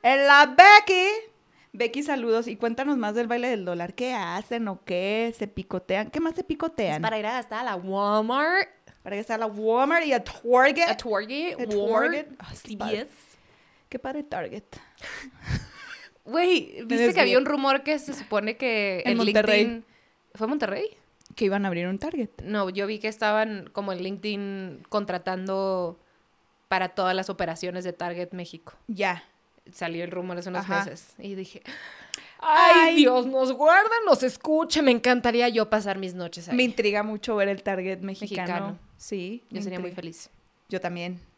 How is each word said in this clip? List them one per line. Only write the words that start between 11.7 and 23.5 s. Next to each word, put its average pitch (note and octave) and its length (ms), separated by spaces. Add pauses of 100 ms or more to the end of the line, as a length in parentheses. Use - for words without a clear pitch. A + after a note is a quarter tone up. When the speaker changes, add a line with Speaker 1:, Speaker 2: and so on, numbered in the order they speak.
Speaker 2:
Walmart, A3 280 (100)
Speaker 1:
Target. D4+ 140 (120)
Ah, - 160
sí, G#3+ 220
padre. G#3+ 220
Speaker 2:
C A#3+ 40
V D4+ 80
S. - 260 (520)
Speaker 1:
Qué B3+ 100
padre C#4 240
Target. F#3+ 400 (800)
Speaker 2:
<laughs> - 840
Güey, E4 540
Speaker 1:
Me A#3 60
Speaker 2:
¿viste A#3+ 280
que - 80
había B3 140
Speaker 1:
desvié. - 20
Speaker 2:
un C4+ 80
rumor C#4 380
que C#4+ 160
se C#4+ 140
supone G#3+ 440
que G#3 480
Speaker 1:
En A#3+ 80
Speaker 2:
en A#3 40
Speaker 1:
Monterrey. G#3+ 460
Speaker 2:
LinkedIn, A#3 220 (500)
¿fue A3 120
Monterrey? C#4 500 (380)
Speaker 1:
Que A3+ 100
iban G3 200
a G3 40
abrir F3 180
un F#3+ 120
Target. D4 300 (140)
Speaker 2:
No, G3+ 260
yo G3 180
vi G#3+ 120
que G#3+ 80
estaban G#3+ 640